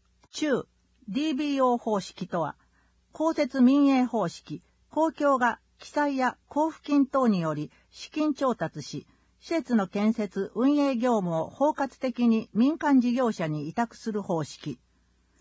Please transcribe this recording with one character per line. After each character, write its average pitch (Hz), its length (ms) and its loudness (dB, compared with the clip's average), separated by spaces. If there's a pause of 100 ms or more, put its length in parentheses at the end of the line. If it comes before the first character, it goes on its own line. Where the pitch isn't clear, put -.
(320)
中、 277 340 -2 (440)
デ 214 120 -4
ィ 311 100 0
ー 269 40 -2
ビ 285 200 -2
ー 262 100 2
オ 247 100 2
ー - 20 0
方 214 220 -2
式 - 280 -10
と 175 140 -4
は、 147 160 -6 (540)
公 320 220 -2
設 277 280 0
民 277 260 6
営 262 180 4
方 214 240 -2
式、 - 340 -12 (260)
公 311 220 0
共 285 260 2
が 240 220 0 (180)
記 - 120 -20
載 294 260 -2
や 254 220 -2 (120)
交 311 220 0
付 - 140 -18
金 285 200 2
等 262 220 0
に 196 140 2
よ 156 120 -2
り 151 160 -6 (220)
資 - 200 -18
金 302 220 0
調 254 220 0
達 156 260 -6
し、 - 260 -12 (320)
施 - 160 -4
設 247 200 -2
の 196 120 2
建 208 260 0
設、 196 400 -6
運 269 240 2
営 277 200 0
業 233 220 2
務 175 180 -2
を 160 120 -2
包 294 220 0
括 - 280 -6
的 240 280 0
に 220 260 2
民 269 240 2
間 285 220 4
事 240 140 2
業 240 180 0
者 175 160 -4
に 151 220 -4
委 156 40 -10
託 233 240 -4
す - 140 -8
る 202 100 -4
方 165 220 -2
式。 - 360 -10 (600)